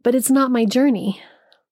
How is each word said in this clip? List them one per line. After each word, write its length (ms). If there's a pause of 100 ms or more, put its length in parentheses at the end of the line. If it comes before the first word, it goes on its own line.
But 100
it's 160
not 220
my 140
journey. 560 (500)